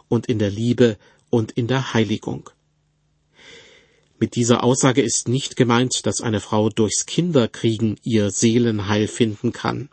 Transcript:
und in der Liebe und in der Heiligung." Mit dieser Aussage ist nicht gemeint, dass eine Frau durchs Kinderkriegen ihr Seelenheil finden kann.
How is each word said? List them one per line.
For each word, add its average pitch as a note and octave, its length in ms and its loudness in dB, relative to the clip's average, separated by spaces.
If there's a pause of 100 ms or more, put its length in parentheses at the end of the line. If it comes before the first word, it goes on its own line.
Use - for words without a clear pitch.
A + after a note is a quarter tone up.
und A#2 180 0
in A2 140 -2
der G#2 100 0
Liebe A2+ 480 2 (320)
und A2+ 220 0
in A#2+ 160 -4
der B2+ 260 -2
Heiligung." A2 560 -2 (1700)
Mit - 180 -2
dieser A#2+ 280 2
Aussage C3 380 4
ist - 260 -2
nicht C3 300 -4
gemeint, B2 500 0
dass G#2 140 -4
eine A2 180 -2
Frau G#2+ 300 0
durchs G#2+ 360 -2
Kinderkriegen A2+ 1000 0
ihr G#2 280 0
Seelenheil G#2+ 760 2
finden A2 440 -2
kann. A#2+ 420 -6